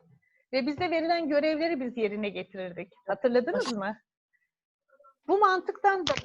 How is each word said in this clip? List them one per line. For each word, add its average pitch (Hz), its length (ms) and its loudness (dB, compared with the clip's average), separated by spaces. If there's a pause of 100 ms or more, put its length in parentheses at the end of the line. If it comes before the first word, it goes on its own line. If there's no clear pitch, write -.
(540)
Ve 262 140 0
bize 349 240 -2
verilen 330 380 0
görevleri 311 500 0
biz 247 180 -6
yerine 208 320 -2
getirirdik. 180 640 -10 (140)
Hatırladınız 247 640 0
mı? 208 240 -4 (1300)
Bu 359 100 4
mantıktan 381 720 2
da 294 60 2 (120)